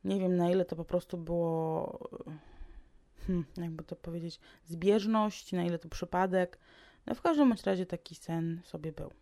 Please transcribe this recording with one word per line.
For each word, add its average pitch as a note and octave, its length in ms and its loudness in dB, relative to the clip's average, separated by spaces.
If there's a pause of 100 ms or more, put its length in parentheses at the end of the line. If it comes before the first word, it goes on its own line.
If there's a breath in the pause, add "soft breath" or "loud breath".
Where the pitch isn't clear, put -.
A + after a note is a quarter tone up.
Nie F#3+ 160 0
wiem, F3+ 160 2
na F3 160 4
ile F3+ 140 4
to F3 100 -4
po E3 100 -8
prostu F3 320 -2
było, E3 800 -2 (1300 loud breath)
hmm, F3 180 0 (120)
jakby E3 260 -8
to E3 120 -10
powiedzieć, E3+ 440 -10 (260 loud breath)
zbieżność, G#3 840 2
na F3+ 120 2
ile E3+ 160 0
to E3 100 -12
przypadek. F3+ 720 0 (460 loud breath)
No, B3 100 -2
w - 60 -18
każdym D4 280 6
bądź A3 140 0
razie F#3 220 0
taki E3+ 300 -10
sen E3 500 -4
sobie D#3+ 260 -8
był. D3 200 -10 (100)